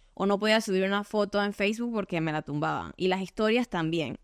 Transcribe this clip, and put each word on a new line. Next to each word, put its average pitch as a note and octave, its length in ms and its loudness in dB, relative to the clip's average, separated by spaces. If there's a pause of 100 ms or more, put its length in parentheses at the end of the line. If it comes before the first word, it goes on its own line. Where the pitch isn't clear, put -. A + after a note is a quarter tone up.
(140)
o F#3+ 120 -2
no G3+ 140 2
podía G#3+ 220 4
subir F#3+ 240 0
una G3+ 180 0
foto G3+ 400 0
en G3+ 100 -2
Facebook A3 400 -2
porque F#3+ 280 -2
me D#3+ 100 0
la D3+ 100 -2
tumbaban. D3 540 -4
Y F#3 140 0
las F#3 120 2
historias A3 480 0
también. D#3+ 540 -2